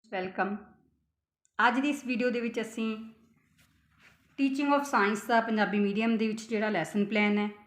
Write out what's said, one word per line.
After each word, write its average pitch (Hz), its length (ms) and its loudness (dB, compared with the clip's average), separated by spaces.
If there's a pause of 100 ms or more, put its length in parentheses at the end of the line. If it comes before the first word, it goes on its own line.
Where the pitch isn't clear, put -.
(140)
ਵੈਲਕਮ। 190 440 -4 (1080)
ਅੱਜ 247 120 2
ਦੀ 285 100 0
ਇਸ 285 160 -4
ਵੀਡੀਓ 247 240 0
ਦੇ 240 100 -2
ਵਿੱਚ 233 220 -4
ਅਸੀਂ 220 360 -4 (1400)
teaching 285 340 2
of 277 60 2
science 214 460 0
ਦਾ 226 140 4
ਪੰਜਾਬੀ 208 380 0
ਮੀਡੀਅਮ 214 380 2
ਦੇ 220 100 0
ਵਿੱਚ 220 220 -6
ਜਿਹੜਾ 214 200 0
ਲੈਸਨ 196 360 0
ਪਲਾਨ 208 320 2
ਹੈ 208 120 0 (180)